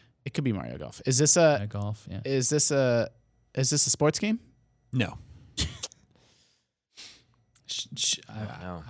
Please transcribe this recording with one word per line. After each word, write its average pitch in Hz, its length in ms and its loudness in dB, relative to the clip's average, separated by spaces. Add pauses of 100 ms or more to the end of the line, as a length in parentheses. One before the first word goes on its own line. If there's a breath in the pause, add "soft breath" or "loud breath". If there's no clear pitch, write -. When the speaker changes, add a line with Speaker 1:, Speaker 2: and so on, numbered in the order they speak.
(260 loud breath)
Speaker 1:
It - 80 -10
could 151 100 -2
be 123 80 2
Mario 64 260 -6
Golf. - 280 -12
Is 131 120 4
this 147 200 6
a 156 220 8
Speaker 2:
Yeah, 104 60 -4
golf, 104 440 -6
yeah. 95 160 -8
Speaker 1:
is 131 240 0
this 147 200 2
a, 123 380 2 (460)
is 131 160 0
this 143 160 2
a - 40 2
sports 151 300 2
game? 220 180 0 (540)
Speaker 3:
No. 117 240 -2 (2500 loud breath)
Speaker 2:
Sh-, - 200 -8 (100)
sh-, - 220 -2 (100)
I, - 40 -16
Speaker 4:
I 110 120 -8
don't - 180 -10
know. 87 280 -10